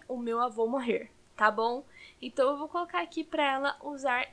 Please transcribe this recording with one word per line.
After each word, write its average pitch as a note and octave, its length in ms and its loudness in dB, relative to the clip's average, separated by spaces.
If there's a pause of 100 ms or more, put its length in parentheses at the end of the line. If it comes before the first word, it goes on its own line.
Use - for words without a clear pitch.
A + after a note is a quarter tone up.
o B3+ 80 -6
meu A#3 240 -2
avô A3+ 280 2
morrer, A#3+ 420 0 (260)
tá G#3+ 140 6
bom? A#3 340 0 (380)
Então B3+ 300 2
eu C#4+ 60 -2
vou D4+ 100 -6
colocar F4 340 -4
aqui E4 220 -6
pra D#4 200 0
ela C#4 380 2
usar C4 520 -2